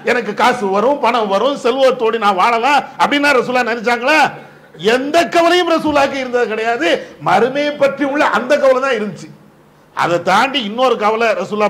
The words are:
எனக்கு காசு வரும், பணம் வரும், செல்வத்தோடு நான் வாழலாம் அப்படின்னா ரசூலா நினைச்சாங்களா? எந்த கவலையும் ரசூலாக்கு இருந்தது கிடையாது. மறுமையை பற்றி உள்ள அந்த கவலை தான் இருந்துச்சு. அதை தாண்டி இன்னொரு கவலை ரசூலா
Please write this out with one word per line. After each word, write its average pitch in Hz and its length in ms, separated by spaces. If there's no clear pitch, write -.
எனக்கு 220 300
காசு 214 340
வரும், 220 320
பணம் 233 280
வரும், 220 300
செல்வத்தோடு 254 640
நான் 208 160
வாழலாம் 233 480
அப்படின்னா 285 380
ரசூலா 247 360
நினைச்சாங்களா? 240 600
எந்த 269 500
கவலையும் 339 440
ரசூலாக்கு 285 420
இருந்தது 247 340
கிடையாது. 233 600
மறுமையை 269 520
பற்றி 277 280
உள்ள 285 200
அந்த 247 320
கவலை 254 240
தான் 262 200
இருந்துச்சு. 160 280
அதை 165 280
தாண்டி 233 420
இன்னொரு 233 340
கவலை 220 300
ரசூலா 208 420